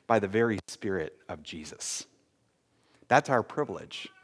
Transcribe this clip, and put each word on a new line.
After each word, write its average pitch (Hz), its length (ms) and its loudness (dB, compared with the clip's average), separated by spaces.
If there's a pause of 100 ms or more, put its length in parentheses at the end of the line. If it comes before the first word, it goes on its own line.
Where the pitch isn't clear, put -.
by 113 100 6
the 101 120 2
very 110 380 2
Spirit 95 500 -4 (100)
of 78 160 -12
Jesus. - 640 -10 (1040)
That's 143 200 6
our 123 140 4
privilege. - 640 -8 (160)